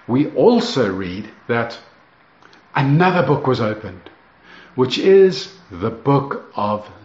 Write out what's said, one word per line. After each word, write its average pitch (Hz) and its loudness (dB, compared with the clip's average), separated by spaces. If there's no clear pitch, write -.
we 131 0
also 147 2
read 95 -8
that 117 -4
another 165 2
book 147 -2
was 120 0
opened, 107 -8
which 127 -2
is 190 4
the 98 -6
book - -2
of 104 -4